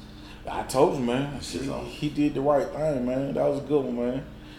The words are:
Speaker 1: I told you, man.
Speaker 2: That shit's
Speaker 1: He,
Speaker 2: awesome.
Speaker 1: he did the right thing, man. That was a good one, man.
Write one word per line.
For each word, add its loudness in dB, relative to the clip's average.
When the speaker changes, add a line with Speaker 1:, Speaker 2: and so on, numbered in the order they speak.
Speaker 1:
I -4
told 4
you, 0
man. 0
Speaker 2:
That -8
shit's -4
Speaker 1:
He, -4
Speaker 2:
awesome. -6
Speaker 1:
he -4
did 2
the 0
right 4
thing, 0
man. 0
That 2
was 2
a -6
good 2
one, -2
man. -2